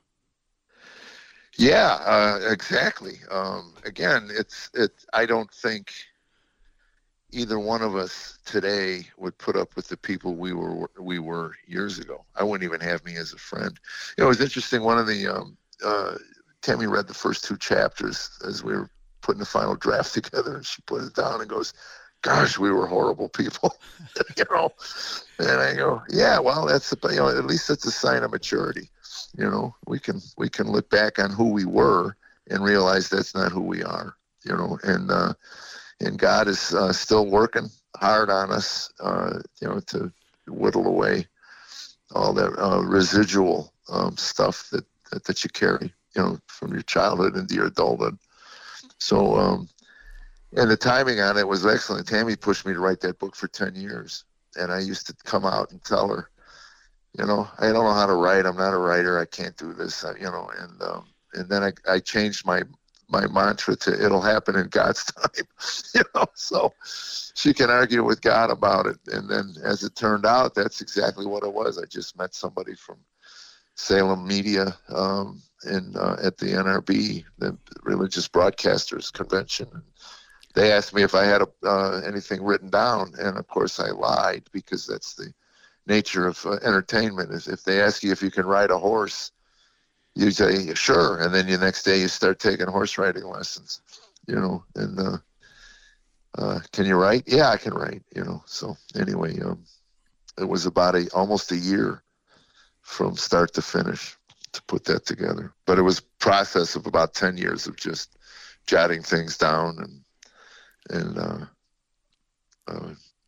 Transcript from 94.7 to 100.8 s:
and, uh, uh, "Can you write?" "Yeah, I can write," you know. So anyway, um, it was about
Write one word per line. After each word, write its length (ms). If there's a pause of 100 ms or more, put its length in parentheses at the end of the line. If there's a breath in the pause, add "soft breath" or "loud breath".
and, 240
uh, 200 (1200 soft breath)
uh, 220 (120)
"Can 120
you 120
write?" 300
"Yeah, 240
I 60
can 160
write," 300 (120)
you 100
know. 220
So 300 (200)
anyway, 440
um, 240 (760)
it 100
was 180
about 300